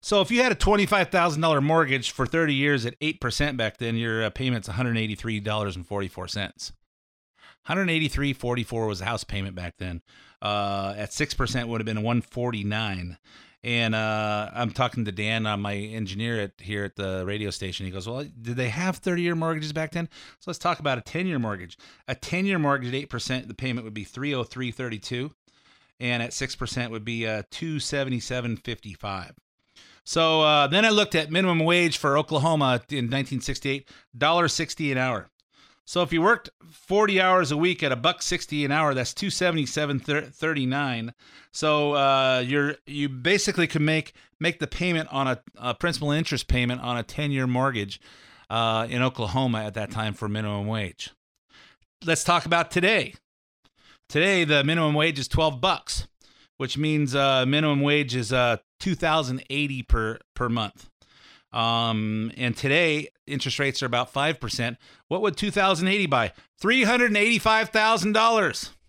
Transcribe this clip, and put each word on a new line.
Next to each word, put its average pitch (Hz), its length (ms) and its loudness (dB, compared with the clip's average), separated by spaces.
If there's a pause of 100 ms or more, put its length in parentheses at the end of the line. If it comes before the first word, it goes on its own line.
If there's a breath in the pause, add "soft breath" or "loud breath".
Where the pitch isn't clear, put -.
So 208 200 2
if 190 100 0
you 240 100 4
had 247 120 4
a 180 40 0
twenty-five 202 520 4
thousand 170 320 2
dollar 160 200 4
mortgage 143 520 2
for 127 140 -2
thirty 160 280 2
years 139 320 2
at 120 140 -6
eight 156 200 -4
percent 135 360 -2
back 110 220 -2
then, 113 180 -2
your, 113 260 0
uh, 107 80 0
payment's 127 380 -2
a 104 40 -8
hundred 117 260 0
eighty-three 107 420 -2
dollars 104 340 -2
and 87 100 -8
forty-four 95 440 -6
cents. - 440 -8 (920 soft breath)
Hundred 180 260 0
eighty-three 143 440 0
forty-four 117 520 -4
was 101 140 -4
the 95 60 -6
house 113 180 -4
payment 98 320 -6
back 87 220 -10
then. 90 240 -8 (380 soft breath)
Uh, 101 560 -4
at 104 160 -8
six - 220 -4
percent 120 320 -2
would 117 140 -4
have 107 60 -4
been 107 160 -4
one 117 180 0
forty-nine. 104 960 -4 (480 loud breath)
And, 117 320 0
uh, 107 580 -2
I'm 120 160 -2
talking 120 360 -2
to 101 40 -4
Dan, 107 340 -2
uh, 107 120 -2
my 101 180 -4
engineer 107 680 -4
at, 98 180 -6
here 101 260 -6
at 95 100 -8
the 95 320 -4
radio 104 240 -4
station. 95 340 -8
He 92 60 -6
goes, 92 160 -10
"Well, 123 160 -8
did 120 320 -10
they 123 140 -2
have 175 300 -2
thirty-year 175 360 0
mortgages 160 380 -2
back 160 180 -4
then?" 170 180 -4 (300 loud breath)
So - 120 -12
let's 160 80 -8
talk - 200 -2
about 139 200 0
a - 20 -6
ten-year 165 400 -2
mortgage. 95 360 -6 (300 loud breath)
A 135 80 -4
ten-year 185 460 -2
mortgage 139 300 0
at 127 40 -4
eight 143 160 -6
percent, 127 380 -4
the 120 60 -12
payment 123 300 -4
would 107 100 -12
be 104 100 -8
three 139 280 -6
oh 123 120 -2
three 127 260 -8
thirty-two, 123 640 -6 (680 soft breath)
and 120 240 -2
at 120 100 -6
six - 220 -6
percent 123 380 -6
would 110 120 -8
be, 113 220 -4
uh, 110 240 -2
two 160 300 -4
seventy-seven 127 800 -4
fifty-five. 98 720 -10 (720 soft breath)
So, 160 380 4
uh, 147 260 6
then 190 160 4
I 226 60 6
looked 208 260 2
at 156 160 0
minimum 180 260 4
wage 170 400 4
for 143 180 2
Oklahoma 147 760 2
in 127 200 -2
nineteen 135 300 -2
sixty-eight, 139 480 -4 (280 loud breath)
dollar 160 300 4
sixty 151 460 -2
an 127 60 0
hour. 127 300 -2 (600 soft breath)
So 180 140 0
if 165 100 0
you 165 80 2
worked 208 300 2 (180)
forty 202 520 2
hours 185 320 4
a 147 40 0
week 165 260 2
at 139 100 2
a 123 40 0
buck 151 260 0
sixty 156 420 -2
an 139 60 0
hour, 147 240 2
that's 127 200 -2
two 196 160 -4
seventy-seven 151 720 0
thirty-nine. 139 1120 -2 (380 loud breath)
So, 151 420 2
uh, 135 520 4
you're, 143 300 0 (100)
you 143 220 -4
basically 170 580 2
could 151 160 0
make, 156 300 2 (260 soft breath)
make 165 200 -2
the 147 80 -4
payment 170 440 -2
on 135 160 -2
a, 127 140 -2 (160)
a 120 180 -4
principal 151 360 -2
and 147 80 2
interest 160 300 -2
payment 123 340 2
on 120 160 -4
a 117 40 -4
ten-year 139 440 -2
mortgage, 123 520 0 (520 loud breath)
uh, 113 400 2
in 123 100 -2
Oklahoma 123 640 0
at 104 100 -8
that 107 160 -6
time 110 220 -2
for 104 160 -6
minimum 104 380 -4
wage. 107 440 -6 (960 soft breath)
Let's 165 200 0
talk 175 200 4
about 170 260 2
today. 180 440 2 (920 soft breath)
Today, 175 360 4
the 147 200 4
minimum 156 300 2
wage 151 240 2
is 131 100 -6
twelve 156 320 2
bucks, - 460 -2 (520 soft breath)
which 131 180 -4
means, 147 380 2
uh, 135 320 4
minimum 147 340 2
wage 143 340 2
is, 120 180 -2
uh, 123 260 2 (200)
two 185 180 -2
thousand 156 520 0
eighty 139 340 -4
per, 113 360 2 (160)
per 123 160 -2
month. 113 400 -4 (640 soft breath)
Um, 113 840 0
and 120 180 -2
today, 156 540 2 (180)
interest 139 320 -4
rates 139 240 0
are 135 40 -2
about 123 260 -2
five 147 280 0
percent. 120 360 -4 (320 soft breath)
What 185 140 -2
would 202 160 0
two 208 120 -2
thousand 190 380 2
eighty 202 160 2
buy? 127 300 2 (260 soft breath)
Three 247 220 4
hundred 240 240 4
and 208 100 2
eighty-five 220 540 4
thousand 214 420 4
dollars. 220 600 2 (160)